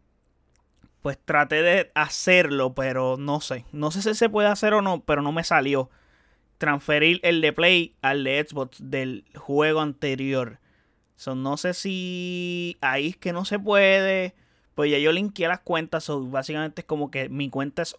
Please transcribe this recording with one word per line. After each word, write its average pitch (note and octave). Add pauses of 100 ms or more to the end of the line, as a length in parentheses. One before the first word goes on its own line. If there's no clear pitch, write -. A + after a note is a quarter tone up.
(1000)
pues C#3
traté D3+
de F3
hacerlo, C#3+
pero C3
no C#3+
sé. B2
No D3+
sé F#3+
si G#3+
se A3+
puede G#3
hacer G#3
o G#3+
no, F#3+
pero C#3+
no D3
me E3
salió. C#3 (680)
Transferir D3+
el E3+
de D3+
Play E3+
al C#3
de C#3
Xbox C3+ (120)
del C3 (100)
juego D3+
anterior. C3+ (560)
So, C3
no C3+
sé F3+
si F3+
ahí C#3+
es F#3
que F3+
no F3+
se G#3
puede. F#3+ (400)
Pues D3
ya C#3+
yo D3
linkeé F#3+
las F3+
cuentas. E3
So, C#3
básicamente D3+
es -
como D3
que C3+
mi C#3
cuenta C#3
es -